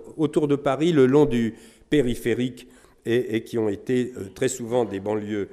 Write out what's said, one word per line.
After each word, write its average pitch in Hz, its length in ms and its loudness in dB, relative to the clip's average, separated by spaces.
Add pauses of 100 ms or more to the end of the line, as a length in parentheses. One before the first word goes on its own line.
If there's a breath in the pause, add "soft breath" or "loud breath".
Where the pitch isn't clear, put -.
(180)
autour 151 300 0
de 143 80 2
Paris, 139 360 0
le 135 160 6
long 143 180 6
du 117 300 0 (340 loud breath)
périphérique, 123 800 0 (380 soft breath)
et, 117 300 0
et 113 80 0
qui - 140 -6
ont 110 120 0
été, 123 480 -2
euh, 95 160 -8
très 139 160 -2
souvent 120 360 -2
des 98 140 -6
banlieues 104 540 -4